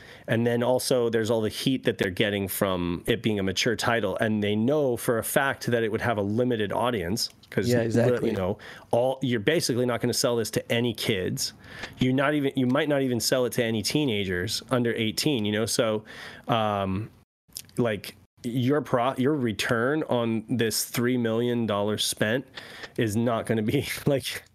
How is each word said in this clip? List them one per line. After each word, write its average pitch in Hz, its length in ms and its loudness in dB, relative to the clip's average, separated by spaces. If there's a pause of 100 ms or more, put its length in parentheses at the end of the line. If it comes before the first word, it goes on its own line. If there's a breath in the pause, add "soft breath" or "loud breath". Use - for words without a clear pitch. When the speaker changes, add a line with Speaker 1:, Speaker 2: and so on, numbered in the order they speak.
(280 loud breath)
Speaker 1:
And 117 180 2
then 120 160 2
also 123 480 2
there's 110 180 0
all 113 120 2
the 110 80 0
heat 131 340 -2
that 110 160 0
they're 101 100 0
getting 101 380 0
from 87 600 0
it 117 140 0
being 107 200 0
a - 20 0
mature 95 320 0
title. 107 440 0
And 107 220 2
they 101 140 2
know 127 420 2
for 117 220 0
a 107 60 -2
fact 139 420 0
that 120 160 2
it 110 80 0
would 110 120 -2
have 117 160 0
a 101 40 0
limited 107 500 0
audience 104 580 -2 (200)
'cause 190 180 0
Speaker 2:
Yeah, 120 120 4
Speaker 1:
li-, 113 60 0
Speaker 2:
exactly. 117 440 2
Speaker 1:
you 104 60 -2
know, 95 220 -2 (340 loud breath)
all, 127 300 2
you're 120 180 0
basically 127 460 0
not 120 140 0
gonna 120 140 0
sell 120 220 0
this 110 160 -2
to - 200 -2
any 117 220 0
kids. 101 580 -2 (460 loud breath)
You're 127 140 2
not 139 220 2
even, 139 200 0
you 127 140 2
might 143 200 2
not 139 140 2
even 123 160 0
sell 127 260 0
it 110 100 -2
to 123 100 2
any 113 180 0
teenagers 101 880 0
under 123 240 2
eighteen, 110 520 0
you 104 60 0
know? 107 140 0
So, 110 380 0 (420 loud breath)
um, 104 640 0 (640)
like, 110 380 -2 (300)
your 127 380 0
pro-, 123 340 2
your 131 180 2
return 123 720 0
on 113 440 0
this 113 360 0
three 123 320 0
million 120 500 0
dollars 101 380 0
spent 113 420 0 (500 loud breath)
is 110 200 0
not 117 300 0
gonna 113 160 0
be, 127 340 0
<laughs> - 100 -2
like, - 380 -2 (100)